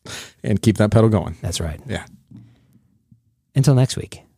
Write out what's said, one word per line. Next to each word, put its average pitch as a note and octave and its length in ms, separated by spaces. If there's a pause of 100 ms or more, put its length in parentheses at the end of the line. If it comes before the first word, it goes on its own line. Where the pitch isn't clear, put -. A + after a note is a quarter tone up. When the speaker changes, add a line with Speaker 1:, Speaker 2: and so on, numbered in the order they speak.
(420)
Speaker 1:
And G2+ 180
keep G#2+ 180
that G#2+ 120
pedal A2+ 180
going. F2 320
Speaker 2:
That's F2 200
right. D#2+ 260
Speaker 1:
Yeah. - 180 (1500)
Speaker 2:
Until C#3 200
next B2+ 220
week. - 260 (160)